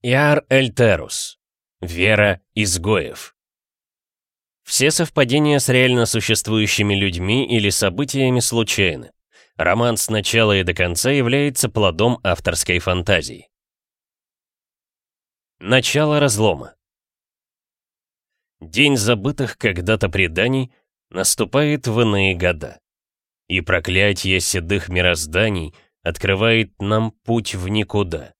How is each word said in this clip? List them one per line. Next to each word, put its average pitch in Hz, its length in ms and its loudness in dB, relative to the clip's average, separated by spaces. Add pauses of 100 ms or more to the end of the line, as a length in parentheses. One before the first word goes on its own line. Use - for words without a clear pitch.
Иар 139 460 2
Эльтерус. 117 880 0 (440)
Вера 95 580 2 (140)
изгоев. 92 800 -2 (1300)
Все - 280 0
совпадения 147 680 2
с 131 100 -2
реально 123 380 4
существующими 107 880 0
людьми 98 520 0
или 107 220 0
событиями 127 720 0
случайны. 95 720 -2 (440)
Роман 107 420 2
с - 100 -4
начала 110 480 2
и 95 60 2
до 87 100 0
конца 87 380 0
является 139 580 0
плодом 101 540 0
авторской 87 560 -2
фантазии. 90 720 -2 (2000)
Начало 143 600 0
разлома. 107 580 0 (1900)
День 131 340 2
забытых 113 640 -2
когда-то 98 500 0
преданий 98 640 -2 (380)
наступает 139 760 -2
в 113 140 0
иные 98 340 2
года. 85 460 -4 (680)
И 92 120 -2
проклятье 92 800 0
седых 87 480 -4
мирозданий 87 840 0 (280)
открывает 98 760 0
нам 107 300 0
путь - 440 -6
в 92 140 -6
никуда. 98 720 -4